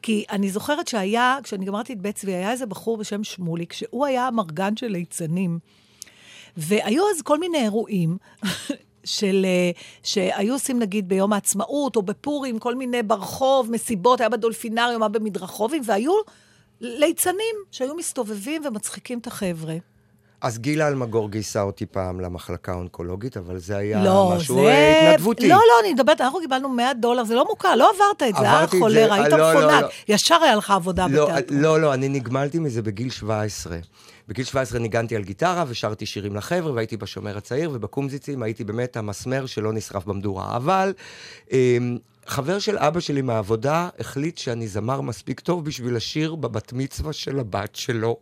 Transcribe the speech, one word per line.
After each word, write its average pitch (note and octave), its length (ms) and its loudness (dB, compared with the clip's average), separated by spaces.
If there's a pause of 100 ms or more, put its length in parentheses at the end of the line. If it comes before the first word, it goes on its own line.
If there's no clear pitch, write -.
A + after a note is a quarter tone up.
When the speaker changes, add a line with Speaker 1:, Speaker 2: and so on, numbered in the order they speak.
Speaker 1:
כי G#3+ 280 -2
אני G3 200 -2
זוכרת D4 380 -4
שהיה, A#3 540 0
כשאני F#3+ 240 -8
גמרתי G3+ 260 -6
את A3+ 80 -10
בית G3+ 160 -6
צבי, G3 180 -6
היה F3+ 180 -2
איזה B3+ 140 -6
בחור A3 300 -6
בשם G#3 280 -6
שמוליק, E3+ 480 -8
שהוא B3 340 -4
היה B3+ 240 0
מרגן G3 460 -2
של B3 100 -8
ליצנים, F3 720 -4 (1000)
והיו G3+ 540 0
אז E4 120 -4
כל D4 160 0
מיני E4+ 200 -2
אירועים, G3+ 580 -2 (260)
<laughs> G3+ 60 -4 (560)
של, F#3+ 440 0
אה, F3+ 220 2 (320)
שהיו G3+ 520 0
עושים, C4 240 -2
נגיד, G3+ 300 -2
ביום G3 240 2
העצמאות, A#3 640 -2
או G#3+ 60 2
בפורים, B3+ 560 -4
כל A#3+ 160 -4
מיני B3 280 -2
ברחוב, A3+ 680 2
מסיבות, A#3 500 2
היה A3+ 80 2
בדולפינריום, A3+ 720 -2
היה G#3+ 60 2
במדרחובים, G#3+ 760 -4
והיו A3 280 2 (680)
ליצנים F4+ 760 -2 (140)
שהיו C4 240 -6
מסתובבים C4 680 -6
ומצחיקים A#3+ 540 -8
את - 80 -12
החבר'ה. D#3+ 500 -6 (680)
Speaker 2:
אז A#2 160 -4
גילה D3+ 300 0
אלמגור A2+ 420 -2
גייסה G#2 320 -4
אותי G2 240 -4
פעם F#2 340 -6
למחלקה F2+ 520 -8
האונקולוגית, F2+ 640 -8
אבל F2+ 220 -10
זה F#2+ 180 -6
היה G#2 280 0
Speaker 1:
לא, F#3+ 320 6
Speaker 2:
משהו, D3 180 -2
Speaker 1:
זה C3 60 4 (100)
Speaker 2:
אה, D#4 400 8
התנדבותי. A#3 380 4
Speaker 1:
לא, E4+ 60 10
לא, A4+ 300 10
אני F#4 100 0
מדברת, C4+ 260 4
אנחנו C#4 200 0
קיבלנו C4+ 280 -2
מאה B3 260 0
דולר, A#3+ 300 0
זה A3 100 -2
לא C4 160 4
מוכר, G4 240 2
לא D4+ 200 8
עברת G4+ 340 2
את G3 80 0
זה, - 120 4
אה, C4 100 8
Speaker 2:
עברתי F#3 180 2
את F#3 60 6
Speaker 1:
חולה, - 120 4
Speaker 2:
זה, - 200 6
Speaker 1:
היית - 180 4
Speaker 2:
אה, D#3 60 8
לא, D#3+ 140 8
לא, D#3+ 160 8
Speaker 1:
מפונק. C#4 140 8
Speaker 2:
לא. - 60 -2 (200)
Speaker 1:
ישר G#3 340 4
היה C#4 120 8
לך G#3 160 0
עבודה F#3 400 2
Speaker 2:
לא, D3 160 4
Speaker 1:
בתיאטרון. C#3 340 0
Speaker 2:
לא, D#3 200 4
לא, D3+ 140 4
אני C3 140 0
נגמלתי C#3 500 -2
מזה B2 240 -2
בגיל A2 280 -6
שבע G#2+ 320 -4
עשרה. F2 360 -8 (500)
בגיל A#2 160 -6
שבע C3 160 -2
עשרה B2 180 -4
ניגנתי A#2 380 -2
על G#2+ 60 -4
גיטרה, E3 460 -2
ושרתי A2 380 -6
שירים G2+ 300 -8
לחבר'ה, D#3+ 360 -4
והייתי A2+ 240 -4
בשומר G2+ 400 -10
הצעיר, C#3 360 -6
ובקומזיצים C3+ 720 -8
הייתי A2+ 220 -6
באמת A#2+ 320 -6
המסמר B2 500 -6
שלא A2 260 -4
נשרף G2 320 -6
במדורה. G2 520 -6
אבל, F#3+ 360 0 (600)
אמ, B2 460 2 (280)
חבר D3 320 -2
של G3+ 200 -2
אבא D#3+ 220 0
שלי C#3+ 220 -2
מהעבודה A#2+ 680 0 (100)
החליט C#3+ 400 -6
שאני A#2 300 -6
זמר G#2+ 320 -4
מספיק C3+ 400 -8
טוב E3+ 240 -4
בשביל B2 320 -4
לשיר D#3 380 -4
בבת B2 380 -6
מצווה C3+ 400 -6
של - 260 -6
הבת G2+ 380 -6
שלו. A2+ 460 -2